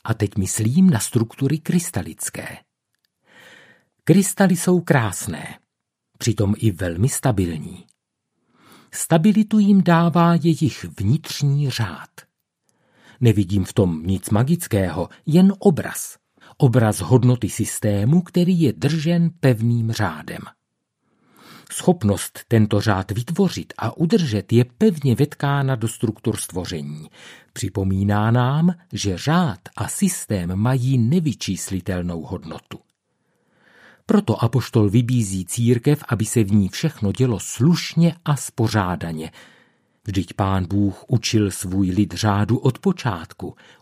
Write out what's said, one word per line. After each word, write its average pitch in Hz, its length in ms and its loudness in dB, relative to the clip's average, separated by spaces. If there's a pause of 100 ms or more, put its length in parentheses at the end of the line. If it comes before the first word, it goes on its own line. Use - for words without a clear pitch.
A 113 100 -2
teď - 240 -4
myslím 117 520 2
na 123 100 2
struktury 135 580 -2
krystalické. - 1000 -6 (1500)
Krystaly 190 520 4
jsou 180 260 2
krásné, 104 800 -4 (580)
přitom 104 400 0
i 113 140 0
velmi 90 380 -2
stabilní. 87 760 -4 (1040)
Stabilitu 214 680 2
jim 196 240 6
dává 170 500 4
jejich 156 520 0 (140)
vnitřní 143 680 0
řád. 101 400 -6 (1120)
Nevidím 101 440 2
v - 80 -14
tom 85 320 2
nic 92 240 -4
magického, 101 800 -2 (160)
jen 185 340 4
obraz. - 580 -2 (400)
Obraz 117 440 2
hodnoty 120 480 2
systému, 107 720 0
který 175 400 0
je 139 120 2
držen 165 560 0 (100)
pevným 117 520 2
řádem. 87 480 -6 (1300)
Schopnost - 760 0
tento 110 340 2
řád 95 300 -2
vytvořit 139 680 -4
a - 200 -6
udržet 160 560 0
je 120 120 4 (120)
pevně 151 380 2
vetkána 139 600 -2
do 113 120 -4
struktur 110 500 -4
stvoření. 78 720 -10 (440)
Připomíná 101 800 0
nám, 139 420 2 (200)
že 101 240 -4
řád 151 420 -2 (160)
a - 120 -6
systém 92 680 -4
mají 127 420 0
nevyčíslitelnou 95 1200 -2
hodnotu. 76 580 -12 (1300)
Proto - 380 0
apoštol 117 460 2
vybízí 110 560 0
církev, 123 600 0
aby 110 180 -2
se 117 180 0
v 98 80 -2
ní 101 180 4
všechno 107 420 -4
dělo 117 280 0
slušně 165 760 0 (100)
a 147 100 0
spořádaně. 87 960 -2 (760)
Vždyť 95 260 -4
Pán 95 320 0
Bůh 98 420 -2
učil 107 440 0
svůj 92 400 -2
lid 92 220 0
řádu 104 440 0
od - 220 0
počátku, 98 760 -6 (260)